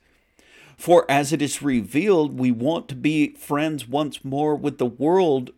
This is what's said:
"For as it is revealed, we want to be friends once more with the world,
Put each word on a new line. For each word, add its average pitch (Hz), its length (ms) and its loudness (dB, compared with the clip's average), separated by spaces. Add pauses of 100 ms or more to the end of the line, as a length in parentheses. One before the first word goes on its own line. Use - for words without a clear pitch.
(840)
"For 170 260 6
as 143 220 2
it 147 80 0
is 139 220 -4
revealed, 143 760 0
we 127 120 2
want 131 400 -2
to 135 40 -10
be 147 420 0
friends 147 520 -4
once 139 340 -4
more 147 320 -2
with 139 220 -4
the 131 80 -2
world, 139 720 0